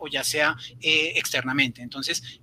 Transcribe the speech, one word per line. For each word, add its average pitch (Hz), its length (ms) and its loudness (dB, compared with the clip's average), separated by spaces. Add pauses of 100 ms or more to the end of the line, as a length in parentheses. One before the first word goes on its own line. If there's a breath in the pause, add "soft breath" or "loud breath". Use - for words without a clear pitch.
o 156 80 -8
ya 135 160 -2
sea, 151 320 2 (240 loud breath)
eh, 156 340 2
externamente. 131 680 0
Entonces, 135 600 -6